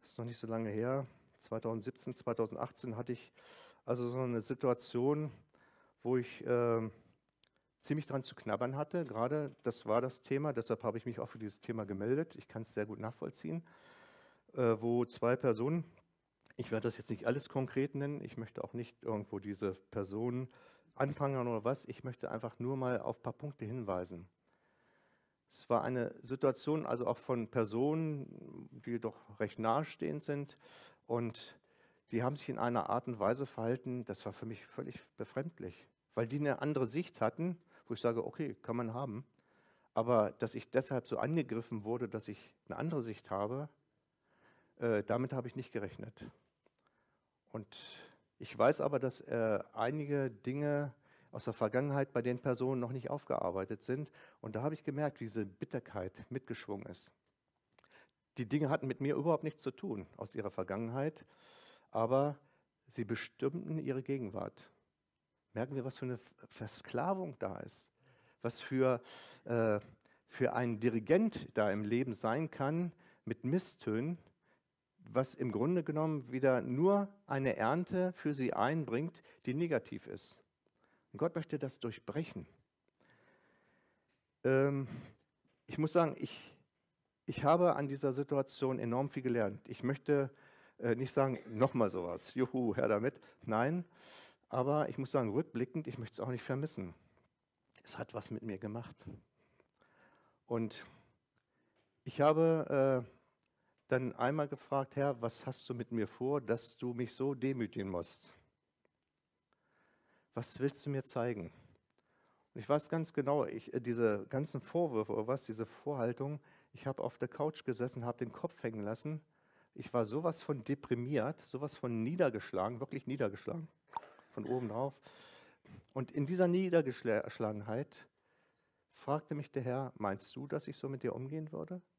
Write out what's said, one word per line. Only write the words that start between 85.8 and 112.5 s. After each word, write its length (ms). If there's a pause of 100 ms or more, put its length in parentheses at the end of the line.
sagen, 240
ich, 380 (720)
ich 160
habe 320
an 140
dieser 240
Situation 640
enorm 300
viel 140
gelernt. 460
Ich 140
möchte, 480 (480)
äh, 160
nicht 180
sagen, 360
„Nochmal 400
sowas, 460
juhu, 420
her 100
damit.“ 340 (220)
Nein, 420 (640)
aber 400
ich 80
muss 120
sagen, 200
rückblickend, 580
ich 100
möchte 140
es 80
auch 100
nicht 140
vermissen. 500 (880)
Es 160
hat 160
was 160
mit 120
mir 160
gemacht. 500 (1400)
Und 400 (1200)
ich 160
habe, 880
äh, 120 (680)
dann 240
einmal 340
gefragt, 480
„Herr, 260
was 260
hast 220
du 60
mit 160
mir 160
vor, 340
dass 360
du 180
mich 180
so 220
demütigen 540
musst? 440 (2000)
Was 260
willst 260
du 40
mir 120
zeigen?“ 500 (1000)